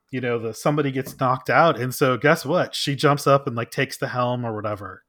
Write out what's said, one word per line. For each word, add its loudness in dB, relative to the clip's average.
you -4
know, -2
the, -6
somebody 0
gets -6
knocked 0
out. 4
And -2
so 2
guess 2
what? 0
She -4
jumps 2
up 4
and, -4
like, -4
takes -4
the -4
helm -2
or -4
whatever. -8